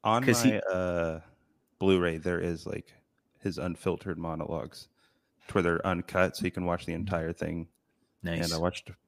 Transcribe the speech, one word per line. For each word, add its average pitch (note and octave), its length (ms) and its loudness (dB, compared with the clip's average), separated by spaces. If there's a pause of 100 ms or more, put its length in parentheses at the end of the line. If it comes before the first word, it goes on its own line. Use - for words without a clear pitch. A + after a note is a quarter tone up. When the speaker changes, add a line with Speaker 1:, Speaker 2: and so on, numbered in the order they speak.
Speaker 1:
On A2+ 180 4
Speaker 2:
'Cause B2+ 220 4
Speaker 1:
my, B2 80 8
Speaker 2:
he G#2+ 80 0 (120)
Speaker 1:
uh, F2 460 0 (640)
Blu-ray, F2+ 380 4
there E2+ 200 0
is, F2 300 -4
like, - 240 -10 (480)
his F#2 180 -4
unfiltered F2 600 -4
monologues D#2+ 680 -6 (640)
to - 60 -14
where F#2+ 80 4
they're E2+ 240 2
uncut, F2+ 500 0
so - 80 -6
you F2+ 80 0
can F2+ 140 -4
watch F2 200 -2
the E2+ 60 -4
entire E2+ 400 -2
thing. E2 340 -6 (560)
Speaker 2:
Nice. E2+ 220 -2
Speaker 1:
And E2 100 0
I D#2+ 40 -2
watched F2 300 -2
a F#2+ 60 -16 (140)